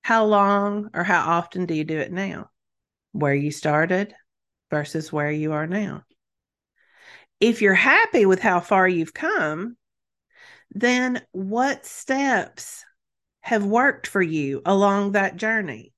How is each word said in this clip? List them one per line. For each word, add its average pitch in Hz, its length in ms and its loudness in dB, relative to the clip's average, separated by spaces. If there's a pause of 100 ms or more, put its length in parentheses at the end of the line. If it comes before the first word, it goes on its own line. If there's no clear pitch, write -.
How 226 220 2
long 202 680 2
or 170 100 -2
how 180 240 2
often 170 380 -2
do 170 80 -4
you 156 100 -2
do 156 140 -4
it 151 140 -6
now? 185 360 -8 (640)
Where 143 220 0
you 143 160 -2
started 165 640 -2 (560)
versus 151 420 -6
where 147 180 -2
you 151 220 -4
are 151 140 -4
now. 190 380 -6 (1300)
If 226 220 2
you're 196 140 4
happy 294 500 4
with 190 160 4
how 180 200 2
far 185 280 2
you've 165 240 -2
come, 226 640 -4 (920)
then 247 520 0 (100)
what 226 540 -2
steps - 1000 -4 (560)
have 214 240 0
worked 240 420 0
for 196 160 -2
you 151 420 -2
along 196 480 2
that 196 240 0
journey? 190 600 -6